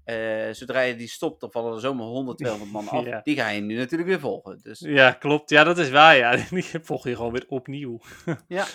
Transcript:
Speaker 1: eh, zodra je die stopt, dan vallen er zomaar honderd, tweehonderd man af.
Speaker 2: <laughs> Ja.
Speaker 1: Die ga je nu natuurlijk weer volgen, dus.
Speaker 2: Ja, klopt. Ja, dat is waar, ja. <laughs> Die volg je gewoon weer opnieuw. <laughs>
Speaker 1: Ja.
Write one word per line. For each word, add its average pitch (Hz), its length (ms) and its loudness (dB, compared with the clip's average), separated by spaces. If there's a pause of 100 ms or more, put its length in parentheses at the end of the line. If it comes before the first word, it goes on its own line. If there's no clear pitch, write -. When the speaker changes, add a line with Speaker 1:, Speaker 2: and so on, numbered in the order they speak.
Speaker 1:
eh, 110 480 -4
zodra 123 280 -6
je 127 160 0
die 117 120 -10
stopt, 139 340 -8
dan 117 100 -12
vallen 117 220 -4
er 110 60 -8
zomaar 123 260 -4
honderd, 123 320 -8
tweehonderd 107 340 -6
man 104 160 -8
af. 135 200 -2
Speaker 2:
<laughs> 123 60 -8
Ja. 110 100 -8
Speaker 1:
Die 147 120 -2
ga 113 140 -2
je 104 120 -4
nu 107 160 -6
natuurlijk 165 320 -4
weer 190 100 0
volgen, 107 420 -8
dus. - 180 -20
Speaker 2:
Ja, 143 320 6
klopt. 147 380 -2
Ja, 151 140 8
dat 170 140 4
is 160 120 0
waar, 151 280 10
ja. 123 180 4
<laughs> 117 140 -4
Die 175 140 -4 (180)
volg - 260 -10
je 123 80 -4
gewoon 117 160 -6
weer 123 160 -6
opnieuw. 135 520 -10 (260)
<laughs> 165 220 -8
Speaker 1:
Ja. 180 280 -4